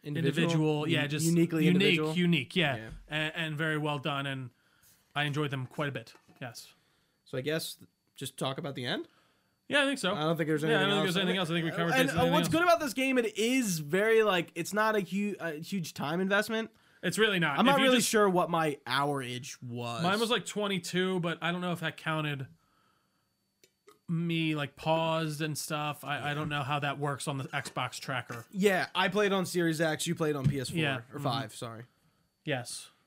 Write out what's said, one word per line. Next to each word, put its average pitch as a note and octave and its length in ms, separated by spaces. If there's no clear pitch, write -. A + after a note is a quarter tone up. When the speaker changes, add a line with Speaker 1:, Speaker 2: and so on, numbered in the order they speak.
Speaker 1:
individual? D#3 460
Speaker 2:
Individual, D#3 400
yeah, D#3 140
Speaker 1:
Un-, C#3+ 80
Speaker 2:
just D#3 160
Speaker 1:
uniquely E3+ 400
Speaker 2:
unique, F3 160
Speaker 1:
individual? D#3 340
Speaker 2:
unique, F3 400
yeah. D3 200
Speaker 1:
Yeah. A2+ 120
Speaker 2:
And, D#3 300
and D#3 200
very D#3 220
well D3 200
done, C#3 280
and C3+ 220
I C#3+ 100
enjoyed D3 260
them C3 160
quite D3 240
a - 20
bit. A#2+ 220
Yes. A#2 260
Speaker 1:
But C3+ 40
I B2+ 40
guess D#3 340
just - 200
talk C3+ 220
about C#3 180
the B2+ 100
end? A#3 220
Speaker 2:
Yeah, C#4+ 140
I C4+ 40
think C#4 120
so. F#3+ 160
Speaker 1:
I D3 60
don't D#3+ 160
think D#3+ 120
there's D3+ 140
Speaker 2:
Yeah, D#3+ 60
I A#3 40
Speaker 1:
anything G3+ 60
Speaker 2:
don't G3+ 80
think G3 100
Speaker 1:
else. E3+ 60
Speaker 2:
there's F#3+ 100
anything F3+ 140
else. E3+ 120
I - 40
think E3+ 100
we E3 80
covered E3+ 220
Speaker 1:
And, C4 140
Speaker 2:
basically - 200
Speaker 1:
uh, B3+ 40
what's D#4 160
Speaker 2:
everything - 40
Speaker 1:
good D#4+ 160
Speaker 2:
else. E4+ 80
Speaker 1:
about D#4+ 80
this A#3 100
game, C4 240
it A3+ 180
is A3+ 440
very, G#3 420
like, F#3 320
it's E3 180
not G#3+ 220
a G#3+ 60
hu-, G3+ 400
a E3 140
huge E3 400
time D#3+ 260
investment. G#3 500
Speaker 2:
It's F3 160
really G#3 220
not. D3+ 180
Speaker 1:
I'm G#3 80
Speaker 2:
If C#4 60
Speaker 1:
not C#4 80
Speaker 2:
you C4+ 60
Speaker 1:
really B3+ 100
Speaker 2:
just A3+ 120
Speaker 1:
sure G#3 200
what F3 220
my D#3+ 360
hourage C3 760
was. A#2+ 400
Speaker 2:
Mine G3 180
was, A3+ 100
like, G#3 160
twenty-two, F#3 720
but E3 220
I E3 80
don't F3 100
know F3+ 120
if E3+ 80
that D#3 160
counted D3+ 500
me, E3 460
like, C#3+ 220
paused D#3+ 640
and D#3 160
stuff. D3 480
I, C#3 260
I D3 40
don't D3+ 140
know D3 140
how D3 180
that C#3 180
works C#3+ 280
on C#3 120
the C3 60
Xbox - 540
tracker. B2 540
Speaker 1:
Yeah, F#3+ 420
I F#3 140
played G3+ 240
on F#3+ 140
Series E3 340
X, D#3 260
you E3+ 80
played D3+ 220
on C3 100
P C#3 140
S B2 80
four E3+ 100
Speaker 2:
Yeah. C#3+ 180
Speaker 1:
or A#2+ 40
Speaker 2:
Mm-hmm. C#3+ 60
Speaker 1:
five, A#2 300
sorry. A#2 300
Speaker 2:
Yes. B2+ 460